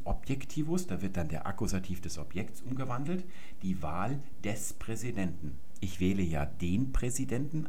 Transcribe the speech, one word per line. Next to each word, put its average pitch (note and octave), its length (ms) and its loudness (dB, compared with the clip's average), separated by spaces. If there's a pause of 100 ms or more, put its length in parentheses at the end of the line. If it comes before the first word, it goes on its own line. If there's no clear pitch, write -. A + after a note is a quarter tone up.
objektivus, D3+ 840 0
da F2 160 0
wird F#2+ 140 0
dann D#2+ 120 0
der D#2 200 -2
Akkusativ F#2+ 520 0
des - 160 -2
Objekts F2+ 460 -2
umgewandelt, C3 640 0 (380)
die F#2 200 0
Wahl F#2+ 380 0 (240)
des G#2 300 0
Präsidenten. G2 840 0 (220)
Ich F#2 180 0
wähle F#2+ 240 2
ja D#2 240 2
den F#2+ 460 2
Präsidenten, C3 760 2